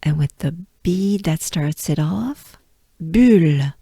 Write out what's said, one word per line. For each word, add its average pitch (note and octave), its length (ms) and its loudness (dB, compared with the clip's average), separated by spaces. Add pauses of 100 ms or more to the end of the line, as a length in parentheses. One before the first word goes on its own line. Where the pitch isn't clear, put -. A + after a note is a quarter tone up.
And D3+ 160 -2
with C#3+ 200 -2
the F3 160 -6 (280)
B G3 360 -2
that E3+ 240 -4
starts D3+ 480 -6
it D3+ 80 -2
off, G3+ 580 -6 (420)
bulle. D#3+ 840 4